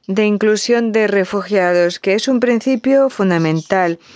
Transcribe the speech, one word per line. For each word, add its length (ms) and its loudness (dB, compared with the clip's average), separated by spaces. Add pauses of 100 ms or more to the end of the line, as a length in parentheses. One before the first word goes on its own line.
de 180 0
inclusión 680 0
de 140 2
refugiados, 920 0
que 140 -2
es 160 -2
un 100 0
principio 720 0
fundamental 920 0 (160)